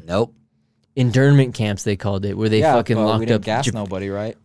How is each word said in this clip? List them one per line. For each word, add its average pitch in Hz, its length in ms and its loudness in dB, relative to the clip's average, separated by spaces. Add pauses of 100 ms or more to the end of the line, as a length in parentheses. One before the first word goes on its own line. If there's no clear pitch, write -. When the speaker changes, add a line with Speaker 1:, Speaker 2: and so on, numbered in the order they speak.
Speaker 1:
Nope. 98 280 -2 (600)
Speaker 2:
Internment 131 580 4
camps, 107 300 -4
they 107 120 -2
called 98 300 -4
it, 101 120 -4
where 110 120 0
they 110 100 2
Speaker 3:
Yeah, 139 140 4
Speaker 2:
fucking 117 240 0
Speaker 3:
but 107 60 2
we 107 40 2
Speaker 2:
locked 113 140 2
Speaker 3:
didn't 113 140 -2
Speaker 2:
up 101 80 0
Speaker 3:
gas 113 240 -2
Speaker 2:
Jap-, 107 60 -4
Speaker 3:
nobody, 98 360 -6
right? 104 360 -6